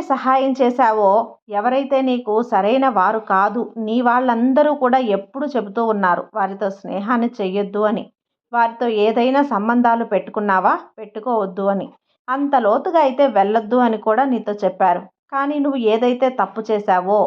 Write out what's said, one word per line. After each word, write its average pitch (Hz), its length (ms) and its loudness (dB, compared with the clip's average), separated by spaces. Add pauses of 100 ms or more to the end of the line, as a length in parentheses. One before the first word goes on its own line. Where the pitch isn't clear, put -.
సహాయం 262 500 0
చేశావో, 240 580 2 (400)
ఎవరైతే 254 520 0
నీకు 247 400 -2
సరైన 233 480 2
వారు 214 400 2
కాదు, 202 320 0 (160)
నీ 226 240 -4
వాళ్ళందరూ 254 720 2
కూడా 262 340 2
ఎప్పుడు 202 380 -4
చెబుతూ 233 400 -4
ఉన్నారు 196 380 0 (100)
వారితో 196 360 -4
స్నేహాన్ని 202 600 -4
చెయ్యొద్దు 202 500 -4
అని, 208 260 -2 (480)
వారితో 233 340 -2 (100)
ఏదైనా 240 460 2
సంబంధాలు 233 640 0
పెట్టుకున్నావా 202 680 0 (240)
పెట్టుకోవద్దు 208 680 -6
అని, 196 200 -2 (400)
అంత 285 280 0
లోతుగా 254 460 2
అయితే 277 260 2
వెళ్ళొద్దు 214 480 0
అని 240 220 2
కూడా 220 280 0
నీతో 226 280 -2
చెప్పారు. 185 500 0 (280)
కానీ 285 280 -2
నువ్వు 277 240 -2
ఏదైతే 247 460 2
తప్పు 214 320 -4
చేశావో 208 640 0